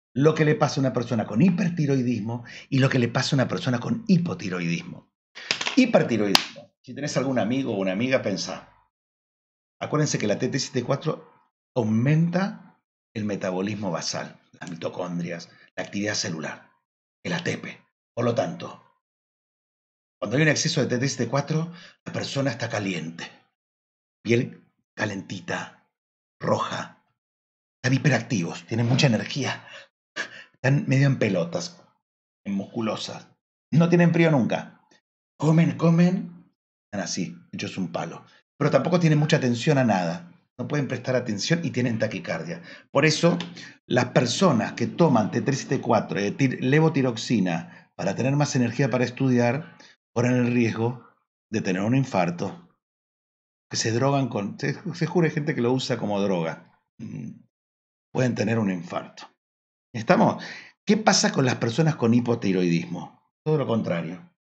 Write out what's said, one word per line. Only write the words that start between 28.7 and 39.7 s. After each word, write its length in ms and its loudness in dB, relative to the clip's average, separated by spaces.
mucha 200 4
energía. 580 -2
Están 340 2
medio 200 4
en 120 2
pelotas, 600 -2
en 80 -4
musculosas. 760 -6
No 160 6
tienen 240 8
frío 180 6
nunca. 560 0
Comen, 400 4
comen. 760 2
Están 140 -6
así, 320 -6
hechos 240 -8
un 160 -6
palo. 320 -8
Pero 140 2
tampoco 280 2
tienen 200 4
mucha 180 2
atención 400 2